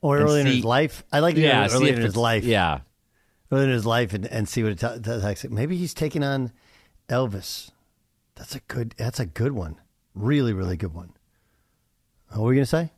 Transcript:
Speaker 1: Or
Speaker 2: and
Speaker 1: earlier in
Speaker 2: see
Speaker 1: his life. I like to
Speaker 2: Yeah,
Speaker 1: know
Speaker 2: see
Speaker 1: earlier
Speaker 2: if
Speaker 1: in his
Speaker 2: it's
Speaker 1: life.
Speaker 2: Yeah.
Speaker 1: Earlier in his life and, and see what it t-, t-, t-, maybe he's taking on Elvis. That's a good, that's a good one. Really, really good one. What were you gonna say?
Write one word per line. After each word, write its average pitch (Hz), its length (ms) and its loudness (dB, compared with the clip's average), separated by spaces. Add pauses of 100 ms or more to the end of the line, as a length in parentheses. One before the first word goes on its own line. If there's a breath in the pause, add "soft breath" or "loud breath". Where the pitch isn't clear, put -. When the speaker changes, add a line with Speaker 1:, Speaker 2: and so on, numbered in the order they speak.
Speaker 1:
Or 143 160 2
Speaker 2:
and 147 100 6
Speaker 1:
earlier 147 140 4
in 139 80 2
Speaker 2:
see 135 80 4
Speaker 1:
his 120 80 0
life. 131 480 0
I 143 80 2
like 160 160 4
to 156 40 4
Speaker 2:
Yeah, 135 220 4
Speaker 1:
know 101 60 2
Speaker 2:
see 117 80 2
Speaker 1:
earlier 139 160 4
Speaker 2:
if 123 60 2
Speaker 1:
in 117 40 0
his 110 80 2
Speaker 2:
it's 98 60 -2
Speaker 1:
life. 117 280 2
Speaker 2:
Yeah. 90 360 2 (720)
Speaker 1:
Earlier 135 140 4
in 131 60 2
his 113 140 0
life 117 260 0
and, 101 140 -6
and 113 220 -4
see 117 160 -2
what 107 80 0
it 90 80 -8
t-, 117 220 -4
t-, 104 340 -4
t-, - 180 -12
maybe 143 220 -2
he's 175 180 -6
taking 151 300 -2
on 135 260 -2 (580 soft breath)
Elvis. 120 600 -4 (640)
That's - 220 -16
a 135 100 -12
good, 117 320 -6
that's 113 220 -6
a 113 60 -2
good 113 260 -2
one. 87 240 -8 (400)
Really, 123 360 2
really 92 240 -2
good 82 160 -6
one. 87 200 -16 (1160)
What 107 120 -4
were 117 100 4
you 131 60 4
gonna 135 80 2
say? 160 300 0